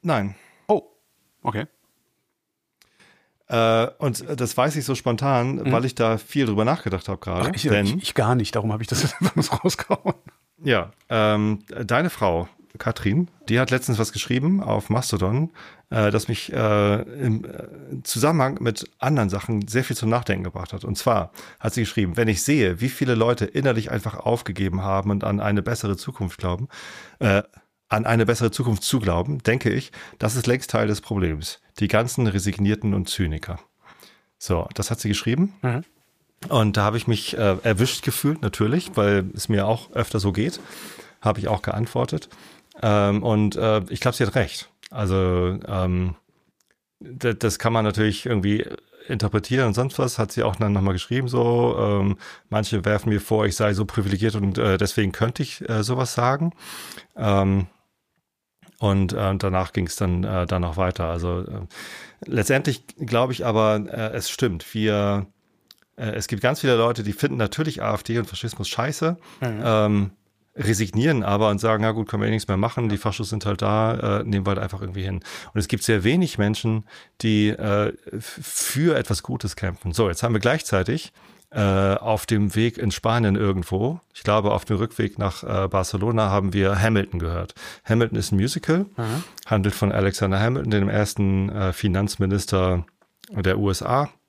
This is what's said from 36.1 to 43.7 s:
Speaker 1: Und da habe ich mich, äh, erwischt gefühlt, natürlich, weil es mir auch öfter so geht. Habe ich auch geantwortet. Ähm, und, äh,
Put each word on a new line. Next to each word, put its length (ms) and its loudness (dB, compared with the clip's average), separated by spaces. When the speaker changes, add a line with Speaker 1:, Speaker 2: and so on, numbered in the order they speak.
Speaker 1:
Und 280 2
da 60 2
habe 140 2
ich 100 -4
mich, 300 -2
äh, 260 4
erwischt 400 2
gefühlt, 400 -2
natürlich, 520 0
weil 380 4
es 160 -8
mir 160 2
auch 280 -2
öfter 260 -2
so 120 2
geht. 280 -2
Habe 180 0
ich 80 -4
auch 160 -2
geantwortet. 640 -4
Ähm, 440 2
und, 320 2
äh, 340 2